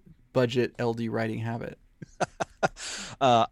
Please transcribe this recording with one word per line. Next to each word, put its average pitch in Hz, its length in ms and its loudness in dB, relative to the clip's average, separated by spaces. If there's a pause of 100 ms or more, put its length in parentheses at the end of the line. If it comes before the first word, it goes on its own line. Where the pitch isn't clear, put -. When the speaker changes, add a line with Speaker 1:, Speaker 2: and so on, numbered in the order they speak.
(320)
Speaker 1:
budget 123 460 2
L 117 160 0
D 117 140 -4
riding 113 320 -2
habit? 117 380 -8 (420)
Speaker 2:
<laughs> - 80 0 (920)
Uh, 120 320 6